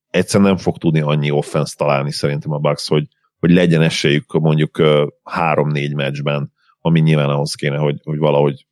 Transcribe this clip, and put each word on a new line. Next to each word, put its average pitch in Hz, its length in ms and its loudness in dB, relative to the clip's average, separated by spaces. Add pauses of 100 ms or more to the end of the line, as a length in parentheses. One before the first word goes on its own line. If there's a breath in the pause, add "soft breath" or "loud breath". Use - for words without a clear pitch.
(100)
egyszerűen 98 380 2
nem 92 100 2
fog - 200 -4
tudni 78 220 0
annyi 73 300 0
offense 73 460 -2
találni 73 360 0
szerintem 76 400 -4
a 73 60 -4
Bucks, 73 300 -2
hogy, 76 160 0 (340)
hogy 85 120 2
legyen 85 320 4
esélyük 78 500 0
mondjuk, 78 460 0
ö, 76 280 4 (180)
három-négy 73 720 -2
meccsben, 71 580 -4 (280)
ami 82 200 2
nyilván 76 300 2
ahhoz 71 240 -4
kéne, 71 220 -4
hogy, 73 260 -2
hogy 78 160 -6
valahogy 73 540 0